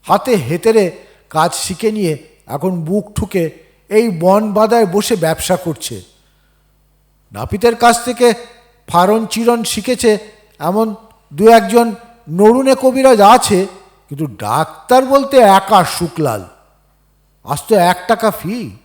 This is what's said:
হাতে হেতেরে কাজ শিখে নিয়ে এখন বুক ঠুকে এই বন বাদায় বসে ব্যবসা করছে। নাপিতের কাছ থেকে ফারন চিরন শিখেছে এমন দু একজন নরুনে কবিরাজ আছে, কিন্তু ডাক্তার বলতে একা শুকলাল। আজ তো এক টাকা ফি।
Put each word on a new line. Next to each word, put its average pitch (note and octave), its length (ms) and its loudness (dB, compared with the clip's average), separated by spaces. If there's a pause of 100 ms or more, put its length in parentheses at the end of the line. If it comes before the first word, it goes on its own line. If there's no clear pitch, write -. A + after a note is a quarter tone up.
হাতে G3+ 320 -2
হেতেরে F3 560 0 (380)
কাজ E3 240 -2
শিখে - 380 -6
নিয়ে F3+ 260 -4 (300)
এখন E3+ 360 -6
বুক G3+ 320 -6
ঠুকে F#3 340 -4 (400)
এই A3 200 0
বন G3 440 0
বাদায় A3 320 2
বসে G3+ 300 -2
ব্যবসা E3 400 -2
করছে। C#3 460 -10 (1300)
নাপিতের G3+ 440 -2
কাছ A#3 300 2
থেকে A#3+ 280 0 (540)
ফারন G#3 380 0
চিরন A#3 380 -2
শিখেছে A3 540 -2 (420)
এমন G3+ 360 -2 (380)
দু G3+ 160 4
একজন A3+ 460 4 (340)
নরুনে A#3+ 520 4
কবিরাজ C4 400 4
আছে, G3+ 460 4 (420)
কিন্তু D3 180 -8
ডাক্তার C3 760 -2
বলতে C#4 320 0
একা G3 480 4
শুকলাল। C3+ 600 -6 (1000)
আজ - 240 -8
তো A3 80 2
এক F3+ 320 0
টাকা A3 240 0
ফি। F#3 400 -10 (140)